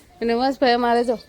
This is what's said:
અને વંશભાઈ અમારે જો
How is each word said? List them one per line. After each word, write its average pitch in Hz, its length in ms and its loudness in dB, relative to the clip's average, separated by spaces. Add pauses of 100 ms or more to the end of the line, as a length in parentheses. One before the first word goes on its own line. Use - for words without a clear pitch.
(220)
અને 233 120 0
વંશભાઈ 254 380 0
અમારે 240 320 2
જો 233 260 -2